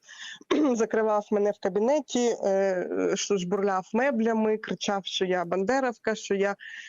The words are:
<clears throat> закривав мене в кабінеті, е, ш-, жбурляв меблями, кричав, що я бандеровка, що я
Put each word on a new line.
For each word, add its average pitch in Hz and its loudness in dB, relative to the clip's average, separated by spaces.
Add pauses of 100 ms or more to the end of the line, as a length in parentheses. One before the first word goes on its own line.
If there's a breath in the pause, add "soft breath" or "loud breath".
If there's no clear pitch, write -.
(500 loud breath)
<clears throat> 285 4
закривав 214 0
мене 208 2
в 196 -6
кабінеті, 240 0
е, 190 2 (280)
ш-, 202 0
жбурляв 190 -2
меблями, 220 2
кричав, 196 -4
що - -2
я 180 0
бандеровка, 220 0
що 208 -4
я 196 0 (320 loud breath)